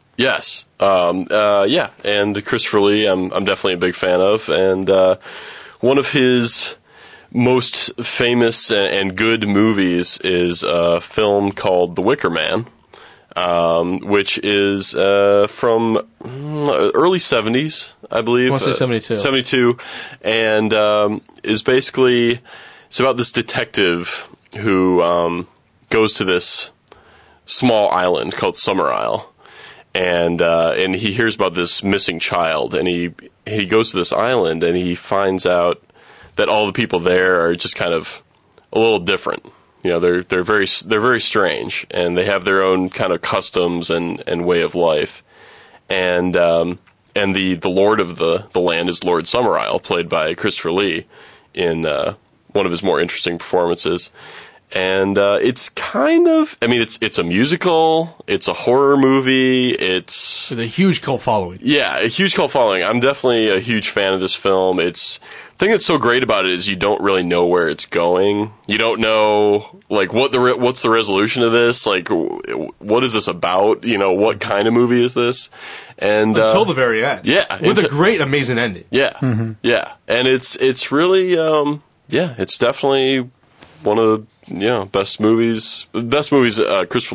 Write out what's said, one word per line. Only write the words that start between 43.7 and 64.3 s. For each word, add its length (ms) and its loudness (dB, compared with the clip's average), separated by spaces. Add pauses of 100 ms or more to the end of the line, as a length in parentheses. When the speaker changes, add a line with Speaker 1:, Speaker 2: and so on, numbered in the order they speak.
Speaker 1:
and, 360 -4
and 200 -4
way 160 2
of 120 -4
life. 480 -2 (680)
And, 460 0
um, 420 0 (360)
and 200 0
the, 220 -2
the 120 -6
lord 320 2
of 160 -4
the, 360 -2
the 80 0
land 280 0
is 160 -4
Lord 240 0
Summer 300 0
Isle, 220 -4
played 280 -4
by 260 -2
Christopher 380 -4
Lee 340 -2 (460)
in, 320 -2
uh, 300 -2 (380)
one 120 0
of 60 -2
his 120 -6
more 180 0
interesting 380 -4
performances. 720 -2 (640)
And, 440 0
uh, 240 2
it's 260 0
kind 580 0
of, 360 0
I 40 0
mean, 140 2
it's, 220 -2
it's 160 -2
a 60 0
musical, 920 0 (100)
it's 220 -2
a 60 -2
horror 420 2
movie, 760 2
it's 760 -2
Speaker 2:
With 120 -6
a 60 -4
huge 360 0
cult 180 -4
following. 400 -2
Speaker 1:
Yeah, 380 0
a 100 0
huge 260 0
cult 180 0
following. 300 2
I'm 180 0
definitely 480 2
a 120 2
huge 300 -2
fan 240 0
of 80 -2
this 120 -2